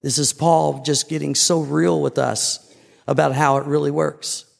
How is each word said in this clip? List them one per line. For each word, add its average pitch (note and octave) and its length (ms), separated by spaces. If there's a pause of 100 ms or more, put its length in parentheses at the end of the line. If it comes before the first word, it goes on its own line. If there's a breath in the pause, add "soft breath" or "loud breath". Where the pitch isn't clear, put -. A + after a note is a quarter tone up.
This C#3+ 160
is C#3 140
Paul D#3 500
just C#3 260
getting D3 260
so E3 260
real D#3 400
with C#3 180
us - 520 (360 soft breath)
about D3 260
how C#3 240
it C#3 80
really D3 260
works. - 540 (140)